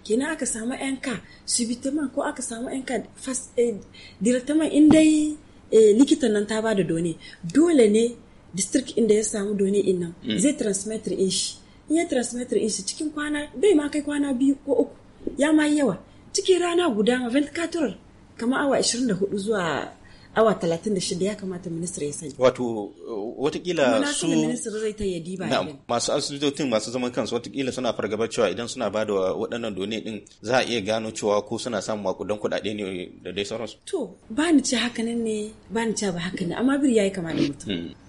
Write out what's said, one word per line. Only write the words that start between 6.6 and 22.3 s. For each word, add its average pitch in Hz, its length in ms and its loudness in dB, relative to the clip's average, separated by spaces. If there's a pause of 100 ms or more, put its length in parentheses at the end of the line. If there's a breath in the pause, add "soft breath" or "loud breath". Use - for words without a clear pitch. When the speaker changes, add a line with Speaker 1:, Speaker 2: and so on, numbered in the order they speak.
Speaker 1:
ba 220 140 2
da 196 80 2
doni, 165 320 -2 (280 loud breath)
dole 269 460 6
ne 226 260 4 (380)
district 247 440 -2
inda 220 160 4
ya 214 100 4
samu 208 320 -4
doni 196 240 2 (100)
in 180 100 0
nan, 170 240 -6
Speaker 2:
Mm. 214 160 0
Speaker 1:
zai 277 180 2
transmitter 214 560 -4
in 190 160 0
shi. - 280 -4 (320 soft breath)
In 311 80 2
ya 339 100 2
transmitter 240 500 -4
in 214 120 0
shi 190 140 -6
cikin 302 300 -6
kwana, 294 420 -4
bai 392 200 4
ma 294 140 2
kai 294 120 -2
kwana 285 320 -2
biyu 269 220 2 (100)
ko 277 80 -2
uku, - 220 0 (420)
ya 294 160 4
ma 302 140 6
yi 294 100 2
yawa. 247 200 2 (360 loud breath)
Cikin 370 260 4
rana 349 300 2
guda 233 300 2
ma, 247 100 -4
vingt-quatre 320 500 -2
heures, 226 160 -2 (420)
kamar 254 240 -2
awa 277 160 2
ashirin 240 300 0
da 247 60 0
hudu 196 240 -2
zuwa 190 500 -2 (480 loud breath)
awa 214 200 4
talatin 170 380 -2
da 180 60 0
shida 180 260 -2
ya 202 100 -2
kamata 180 340 -10
minister 165 340 -6
ya 147 100 -4
sani. 147 240 -12